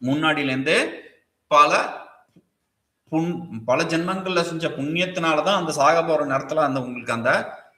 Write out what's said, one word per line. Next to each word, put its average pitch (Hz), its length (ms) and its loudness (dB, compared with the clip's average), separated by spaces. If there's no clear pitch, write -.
முன்னாடியில 147 440 0
இருந்தே 135 400 0
பல 151 560 4
புண்-, 160 540 -2
பல 131 180 2
ஜென்மங்கள்ல 180 600 -2
செஞ்ச 165 260 -4
புண்ணியத்தினாலதான் 165 840 0
அந்த 170 180 -2
சாக 160 320 4
போற 151 220 0
நேரத்துல 135 280 -2
அந்த 139 260 0
உங்களுக்கு 120 320 -8
அந்த 131 460 -2